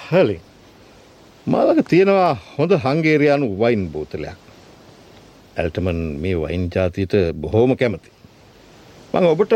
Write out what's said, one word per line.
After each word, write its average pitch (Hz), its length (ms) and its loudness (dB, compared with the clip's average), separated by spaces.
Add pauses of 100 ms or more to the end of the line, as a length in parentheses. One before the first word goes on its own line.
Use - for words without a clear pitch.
හර්ලින්. 120 420 0 (1040)
මා - 180 0
ළඟ 320 200 2
තියෙනවා 185 480 4 (160)
හොඳ 170 280 -2
හංගේරියානු 147 760 2
වයින් 110 360 0
බෝතලයක්. 76 500 -10 (1120)
ඇල්ටමන් 85 480 -4 (160)
මේ 90 200 -4
වයින් 82 340 -4
ජාතියට 92 440 -2 (200)
බොහෝම 107 420 0
කැමති. 110 340 -4 (960)
මං 185 160 0
ඔබට 175 320 2